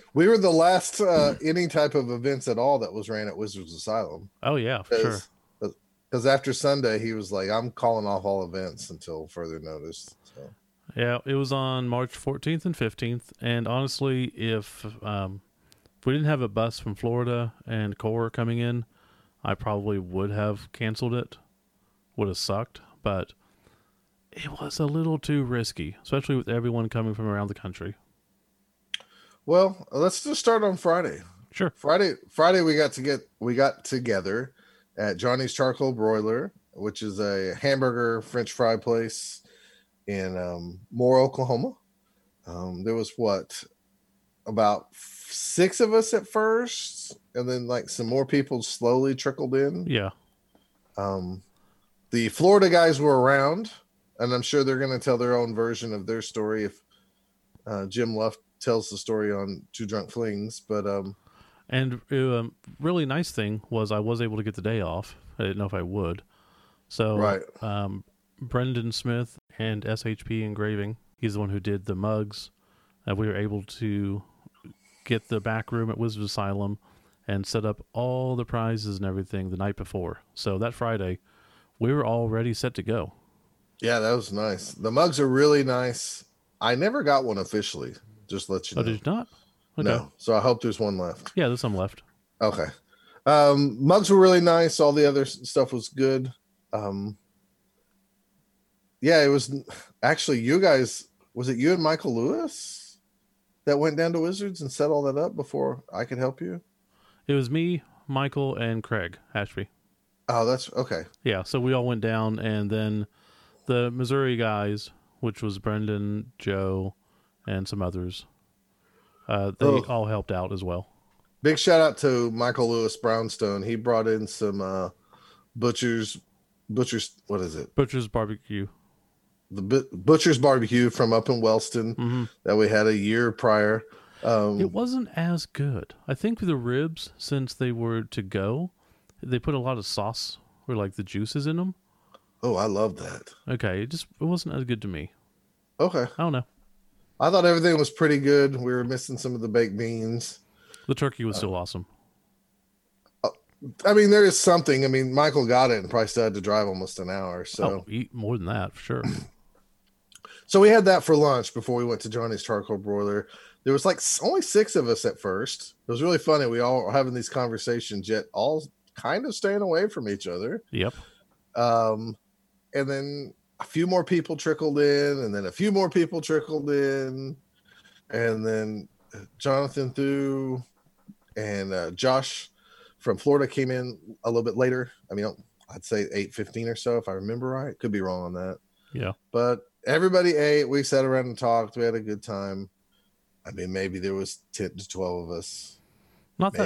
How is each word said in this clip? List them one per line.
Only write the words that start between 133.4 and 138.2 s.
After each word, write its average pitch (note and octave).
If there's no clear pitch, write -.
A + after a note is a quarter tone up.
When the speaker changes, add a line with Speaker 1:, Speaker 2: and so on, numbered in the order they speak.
Speaker 1:
Um, G#2
Speaker 2:
It G2
wasn't B3
as E3+
good. C#3
I C3+
think A3+
the E3+
ribs, C3
since C3+
they B2+
were A#2
to A2